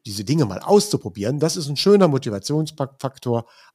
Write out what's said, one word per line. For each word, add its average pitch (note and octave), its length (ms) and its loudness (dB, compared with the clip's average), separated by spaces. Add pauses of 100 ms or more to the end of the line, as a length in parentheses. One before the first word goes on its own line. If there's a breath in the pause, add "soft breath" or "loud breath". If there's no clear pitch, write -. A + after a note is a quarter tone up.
diese G#2 200 -10
Dinge D3 200 2
mal F#2+ 140 -6
auszuprobieren. C#3 800 0
Das D#3 160 0
ist D3+ 140 -8
ein C#3+ 80 -4
schöner G3 300 4
Motivationsfaktor, C3 1400 -4 (300 soft breath)